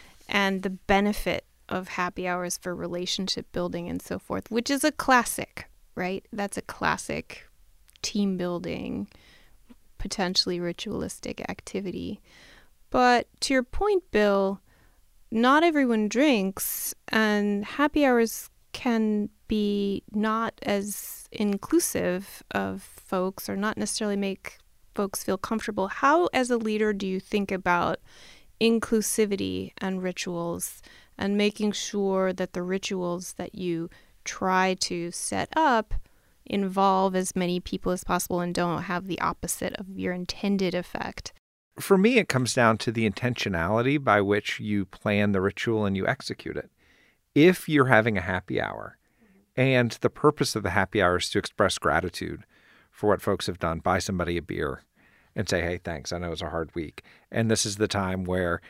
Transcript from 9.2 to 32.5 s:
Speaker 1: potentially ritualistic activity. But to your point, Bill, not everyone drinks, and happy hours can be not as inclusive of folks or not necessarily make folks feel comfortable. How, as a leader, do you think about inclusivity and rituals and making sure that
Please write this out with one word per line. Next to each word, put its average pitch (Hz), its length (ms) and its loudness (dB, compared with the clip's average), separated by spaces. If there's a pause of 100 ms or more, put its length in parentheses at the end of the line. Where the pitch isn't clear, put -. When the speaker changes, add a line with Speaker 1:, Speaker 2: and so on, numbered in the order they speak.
Speaker 1:
potentially 185 640 -2
ritualistic - 880 -6
activity. 185 720 -8 (680)
But 247 380 4 (120)
to - 140 0
your 262 80 4
point, 392 480 0
Bill, 196 500 2 (680)
not 254 320 6
everyone 262 460 4
drinks, 220 840 0 (140)
and 208 560 2
happy 294 400 2
hours 240 460 2 (220)
can 214 580 0 (180)
be 202 540 0 (100)
not 220 500 0
as - 720 -4
inclusive 196 1160 -2
of 196 320 -4
folks - 640 -6
or 202 80 -4
not 208 220 -2
necessarily 208 380 -2
make 196 420 -6 (360)
folks 202 300 -4
feel 190 140 0
comfortable. 208 500 -4
How, 311 460 2
as 254 160 2
a 240 80 2
leader, 214 340 0
do 196 140 -4
you 185 120 -2
think 202 320 -2
about 175 480 0 (600)
inclusivity 208 1200 0
and 190 240 -4
rituals 175 800 -6 (360)
and 202 180 0
making 208 360 0
sure 190 600 0
that 185 220 -6